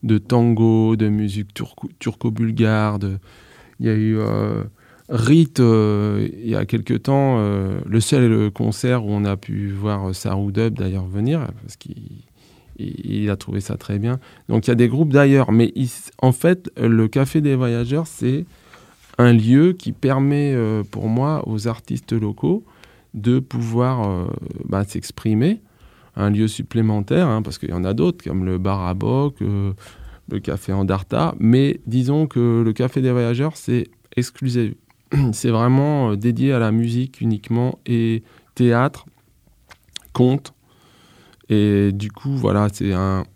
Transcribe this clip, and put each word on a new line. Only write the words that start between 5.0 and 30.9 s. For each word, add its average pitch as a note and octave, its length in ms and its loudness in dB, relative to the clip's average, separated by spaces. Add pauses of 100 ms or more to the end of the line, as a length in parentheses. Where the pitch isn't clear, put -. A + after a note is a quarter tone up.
Rite, C#3 500 2
euh, G#2 760 2
il A2+ 160 -8
y A2 40 -2
a G2+ 120 -2
quelque A2 260 -2
temps, C3+ 460 0
euh, G2 480 -2
le G#2+ 120 0
seul A2+ 520 2
concert A2+ 560 -2
où G2+ 40 -4
on G#2 140 0
a G2 140 -2
pu G2+ 320 -6
voir, G2 400 -4
euh, - 20 -4
Sarou G2 400 -4
Dub, A2 220 0
d'ailleurs, F#2+ 320 -4
venir, A#2 400 -2 (160)
parce - 140 -18
qu'il, - 180 -16 (840)
il, G#2 440 -6
il G#2 80 0
a G2 60 0
trouvé G2 260 -6
ça - 160 -8
très G2+ 200 -6
bien. B2 220 -2 (300)
Donc, A2+ 160 0
il - 20 0
y B2 40 4
a - 20 4
des A#2+ 140 4
groupes C#3 260 0
d'ailleurs, C#3 360 4
mais A2+ 260 4
il C3+ 80 0
s-, - 260 -10 (100)
en B2+ 120 4
fait, F3+ 440 0
le A2+ 320 2
Café C3+ 320 0
des C#3+ 160 2
Voyageurs, B2+ 500 -2
c'est C3+ 380 -4 (720)
un A#2+ 160 8
lieu B2+ 400 6
qui F3 200 -8
permet, C#3 600 0
euh, A2 300 0
pour G2+ 240 -6
moi, C3+ 400 -2
aux A2 200 -4
artistes A#2+ 440 -6
locaux A#2 540 -2 (480)
de A#2+ 240 2
pouvoir, A#2+ 680 -2
euh, F#2 200 -2 (420)
bah, G2 160 -2
s'exprimer. A2 800 -2 (540)
Un G2+ 120 0
lieu G#2 200 2
supplémentaire, A2 800 0
hein, A2 120 0
parce - 160 -8
qu'il - 140 -8
y - 20 -6
en F2+ 120 -4
a F#2+ 100 -2
d'autres, E3+ 280 0
comme F2+ 220 -4
le F#2 140 -2
Bar F#2+ 280 -2
à F2+ 60 -2
Boc, B2+ 480 -2
euh, G2 320 -2 (560)
le - 100 -6
Café F#2+ 360 -6
Andarta. G2 640 -2